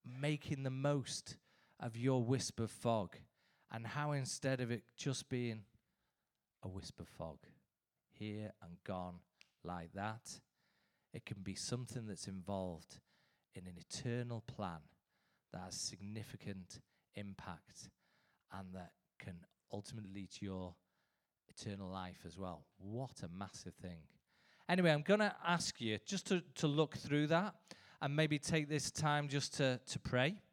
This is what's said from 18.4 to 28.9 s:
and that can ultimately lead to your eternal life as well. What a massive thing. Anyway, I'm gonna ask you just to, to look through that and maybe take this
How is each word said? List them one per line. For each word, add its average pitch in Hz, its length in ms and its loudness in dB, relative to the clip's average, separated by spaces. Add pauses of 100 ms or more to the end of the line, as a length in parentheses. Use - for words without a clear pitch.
and 92 220 -10
that 90 180 -10 (280)
can 90 160 -10 (360)
ultimately 104 420 -6
lead 95 180 -10
to - 140 -8
your 92 300 -4 (720)
eternal 98 420 -8
life 92 360 -6
as 87 120 -12
well. 90 280 -6 (120)
What 110 460 -6
a 87 40 -6
massive 92 480 -8
thing. 87 240 -10 (680)
Anyway, 180 220 8
I'm 147 100 6
gonna 202 340 6 (100)
ask 170 360 2
you 107 240 2
just 190 220 -4
to, 180 140 4 (140)
to 160 120 4
look 147 280 4
through 147 320 4
that 175 260 4 (480)
and 143 140 2
maybe 151 240 6
take 151 300 2
this 147 220 2